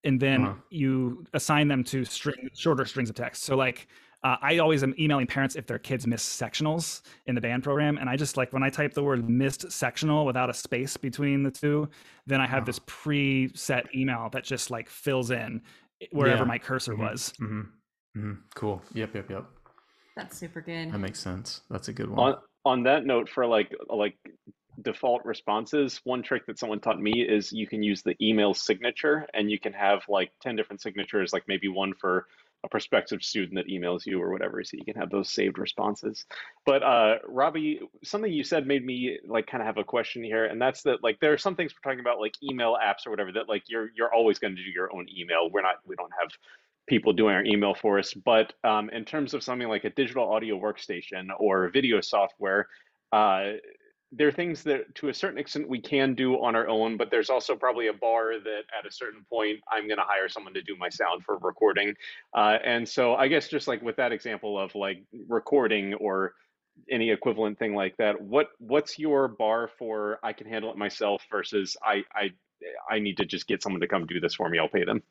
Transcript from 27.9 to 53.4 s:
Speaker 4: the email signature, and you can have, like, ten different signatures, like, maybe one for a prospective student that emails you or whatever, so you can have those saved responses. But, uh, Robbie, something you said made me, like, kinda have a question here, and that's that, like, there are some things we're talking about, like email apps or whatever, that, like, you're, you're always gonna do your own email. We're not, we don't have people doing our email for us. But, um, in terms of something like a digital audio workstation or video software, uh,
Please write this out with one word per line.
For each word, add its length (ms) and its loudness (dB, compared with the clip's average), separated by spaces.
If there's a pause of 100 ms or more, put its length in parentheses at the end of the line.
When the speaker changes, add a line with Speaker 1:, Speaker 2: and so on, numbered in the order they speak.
Speaker 4:
the 180 0
email 320 4
signature, 800 0
and 160 0
you 80 0
can 160 -6
have, 340 2
like, 240 0 (100)
ten 140 -6
different 260 -4
signatures, 520 -2
like, 140 -2
maybe 220 -2
one 240 -2
for 340 0 (360)
a 60 -8
prospective 540 0
student 320 -4
that 120 -2
emails 380 -4
you 160 -2
or 100 -2
whatever, 320 -4
so 140 -12
you 80 -12
can 100 -8
have 140 -6
those 220 -2
saved 260 0
responses. 680 -4 (400)
But, 180 4
uh, 440 6
Robbie, 520 0 (240)
something 280 -2
you 120 0
said 240 0
made 180 2
me, 400 -4
like, 220 -2
kinda 180 -4
have 120 -2
a 60 -2
question 400 -4
here, 220 2
and 160 -2
that's 220 0
that, 180 2
like, 200 0
there 120 6
are 40 4
some 180 -2
things 180 -4
we're 160 -8
talking 120 -4
about, 180 0
like 240 -2
email 400 2
apps 240 0
or 20 -8
whatever, 220 -2
that, 180 -4
like, 180 0
you're, 280 -4
you're 180 0
always 260 6
gonna 160 -4
do 60 -12
your 320 -4
own 160 -10
email. 400 0
We're 140 0
not, 220 2
we 100 -10
don't 160 -8 (100)
have 80 -2 (580)
people 260 4
doing 200 6
our 100 4
email 300 4
for 260 2
us. 140 -4
But, 400 4 (100)
um, 260 2
in 160 -8
terms 280 -4
of 100 -4
something 240 -4
like 160 0
a 60 -2
digital 420 0
audio 280 0
workstation 680 -6 (100)
or 300 4
video 300 4
software, 680 2 (440)
uh, 420 4 (600)